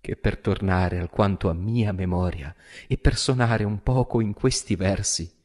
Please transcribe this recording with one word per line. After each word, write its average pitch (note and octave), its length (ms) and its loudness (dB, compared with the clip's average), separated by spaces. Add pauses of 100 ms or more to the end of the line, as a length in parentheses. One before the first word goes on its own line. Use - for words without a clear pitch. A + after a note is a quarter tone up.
che - 160 -8
per - 220 0
tornare F#2 600 0
alquanto G2 500 0
a E2+ 40 2
mia G#2 400 -2
memoria F2+ 640 -2 (320)
e C3+ 100 -2
per - 200 2
sonare A#2 480 2
un G#2 180 -4
poco B2 380 2
in G#2 140 0
questi - 420 0
versi F#2+ 540 -2 (140)